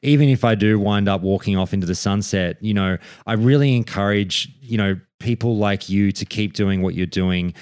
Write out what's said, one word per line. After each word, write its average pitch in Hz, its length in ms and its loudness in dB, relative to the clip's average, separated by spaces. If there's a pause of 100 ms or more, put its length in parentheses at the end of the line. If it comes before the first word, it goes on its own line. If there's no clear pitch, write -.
even 143 280 4
if 131 140 2
I 113 120 4
do 107 240 2
wind 101 280 2
up 98 140 0
walking 95 340 0
off 92 180 0
into 95 120 -2
the 90 100 -2
sunset, 98 640 -2
you 107 140 -2
know, 95 240 0 (300)
I 107 60 -2
really 131 420 4
encourage, 101 760 -2 (120)
you 113 160 -6
know, 98 220 0 (200)
people 117 380 -2
like 101 320 -2
you 98 240 2
to - 120 -8
keep 107 280 -4
doing 98 280 -2
what 90 140 -2
you're 90 100 -4
doing. 90 560 -2